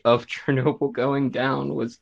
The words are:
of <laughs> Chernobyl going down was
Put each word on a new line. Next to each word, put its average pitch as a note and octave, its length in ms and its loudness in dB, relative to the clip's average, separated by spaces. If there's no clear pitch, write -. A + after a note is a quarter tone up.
of A#2 220 4
<laughs> - 0 -
Chernobyl C#3 640 0
going C3+ 380 0
down C#3 420 -2
was A#2 280 -4